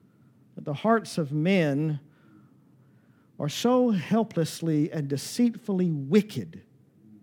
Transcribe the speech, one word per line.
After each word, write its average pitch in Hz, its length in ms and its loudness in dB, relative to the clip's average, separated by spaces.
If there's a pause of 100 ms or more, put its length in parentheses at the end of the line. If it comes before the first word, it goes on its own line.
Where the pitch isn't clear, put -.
(560)
that - 80 -14
the 147 100 -6
hearts 202 440 0
of 143 140 -4
men 151 680 2 (1400)
are 143 100 -4
so 247 420 2
helplessly 165 1000 0
and 151 180 -4
deceitfully 185 840 0
wicked 151 720 0 (600)